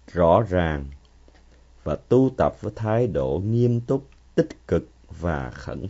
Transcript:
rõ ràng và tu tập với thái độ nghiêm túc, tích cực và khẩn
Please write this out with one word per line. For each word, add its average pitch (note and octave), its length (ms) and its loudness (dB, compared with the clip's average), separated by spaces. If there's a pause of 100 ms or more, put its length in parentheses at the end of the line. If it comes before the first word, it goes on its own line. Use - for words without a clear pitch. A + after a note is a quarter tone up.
(120)
rõ F2 300 6
ràng E2+ 420 0 (1000)
và D#2 120 -2 (120)
tu C3 280 4
tập D2+ 240 0
với G2+ 160 -8
thái A2 300 0
độ C#2+ 380 -2
nghiêm A#2+ 360 2
túc, C3+ 280 -2 (260)
tích - 340 -2
cực E2+ 200 0 (320)
và D2 300 -4
khẩn - 400 -10